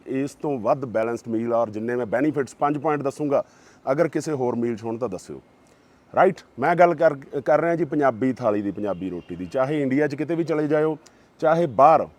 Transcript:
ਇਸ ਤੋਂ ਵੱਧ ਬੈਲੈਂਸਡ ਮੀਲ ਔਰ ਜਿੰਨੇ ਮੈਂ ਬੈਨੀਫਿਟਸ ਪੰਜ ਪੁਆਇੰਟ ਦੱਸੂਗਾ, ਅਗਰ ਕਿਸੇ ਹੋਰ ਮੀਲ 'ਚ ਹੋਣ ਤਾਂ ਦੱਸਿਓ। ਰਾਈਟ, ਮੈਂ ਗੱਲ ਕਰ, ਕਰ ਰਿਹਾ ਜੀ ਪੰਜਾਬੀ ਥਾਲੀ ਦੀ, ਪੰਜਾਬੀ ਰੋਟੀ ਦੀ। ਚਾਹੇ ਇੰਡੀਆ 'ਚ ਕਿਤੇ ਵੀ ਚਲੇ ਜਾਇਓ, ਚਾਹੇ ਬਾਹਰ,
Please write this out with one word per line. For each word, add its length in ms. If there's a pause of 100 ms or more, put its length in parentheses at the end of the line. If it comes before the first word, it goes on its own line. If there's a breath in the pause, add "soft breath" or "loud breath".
ਇਸ 240
ਤੋਂ 280
ਵੱਧ 260
ਬੈਲੈਂਸਡ 440
ਮੀਲ 240
ਔਰ 160
ਜਿੰਨੇ 260
ਮੈਂ 100
ਬੈਨੀਫਿਟਸ 500
ਪੰਜ 220
ਪੁਆਇੰਟ 260
ਦੱਸੂਗਾ, 400 (480 soft breath)
ਅਗਰ 160
ਕਿਸੇ 240
ਹੋਰ 240
ਮੀਲ 200
'ਚ 80
ਹੋਣ 140
ਤਾਂ 120
ਦੱਸਿਓ। 320 (760 soft breath)
ਰਾਈਟ, 200 (240)
ਮੈਂ 160
ਗੱਲ 200
ਕਰ, 200 (300)
ਕਰ 160
ਰਿਹਾ 140
ਜੀ 100
ਪੰਜਾਬੀ 480
ਥਾਲੀ 280
ਦੀ, 100
ਪੰਜਾਬੀ 380
ਰੋਟੀ 260
ਦੀ। 100
ਚਾਹੇ 360
ਇੰਡੀਆ 260
'ਚ 80
ਕਿਤੇ 200
ਵੀ 80
ਚਲੇ 240
ਜਾਇਓ, 300 (420 soft breath)
ਚਾਹੇ 260
ਬਾਹਰ, 420 (100)